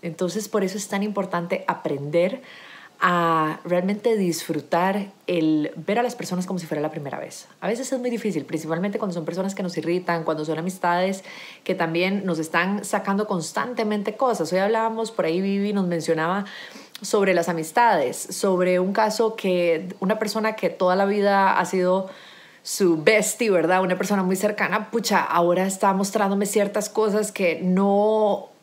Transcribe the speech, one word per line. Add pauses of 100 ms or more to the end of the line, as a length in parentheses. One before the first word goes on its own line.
Entonces,
por
eso
es
tan
importante
aprender (580)
a
realmente
disfrutar (160)
el
ver
a
las
personas
como
si
fuera
la
primera
vez. (120)
A
veces
es
muy
difícil,
principalmente
cuando
son
personas
que
nos
irritan,
cuando
son
amistades (400)
que
también
nos
están
sacando
constantemente
cosas.
Hoy
hablábamos,
por
ahí
Vivi
nos
mencionaba (560)
sobre
las
amistades,
sobre
un
caso
que (100)
una
persona
que
toda
la
vida
ha
sido (540)
su
bestie,
¿verdad?
Una
persona
muy
cercana,
pucha,
ahora
está
mostrándome
ciertas
cosas
que
no (140)